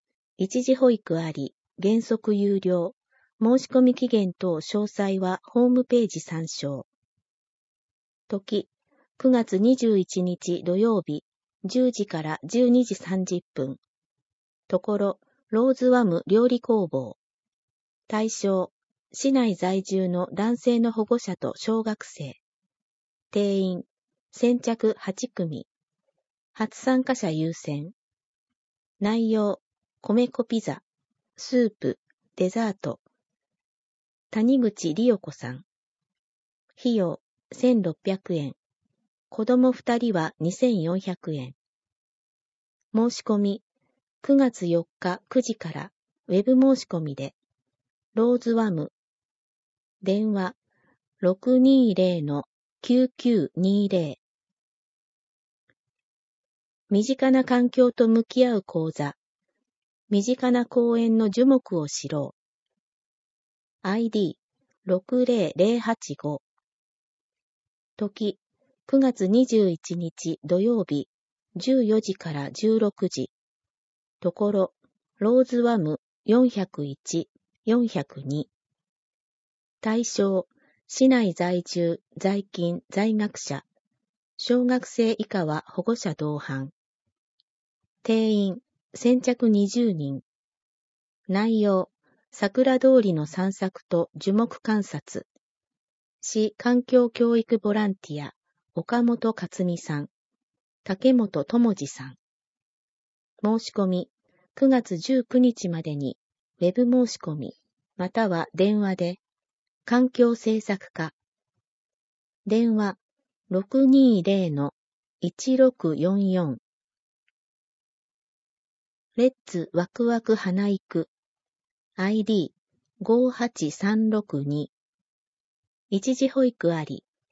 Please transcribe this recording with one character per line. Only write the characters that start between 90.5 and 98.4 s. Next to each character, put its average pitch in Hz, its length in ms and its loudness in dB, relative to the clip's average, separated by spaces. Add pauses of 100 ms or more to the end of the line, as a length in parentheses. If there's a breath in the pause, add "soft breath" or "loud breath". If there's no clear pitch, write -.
内 214 340 0
容、 196 300 2 (400)
桜 254 480 0
通 262 220 6
り 202 120 0
の 151 120 -2
散 185 280 -4
策 - 300 -8
と 170 320 -2
樹 196 180 -2
木 226 280 -2
観 214 220 -2
察。 - 440 -12 (920)
市 214 360 -2
環 247 260 2
境 247 260 4
教 233 280 0
育 226 220 0
ボ 208 140 -2
ラ 214 140 -2
ン 196 80 -4
テ - 180 -14
ィ 147 100 -10
ア、 139 100 -14 (420)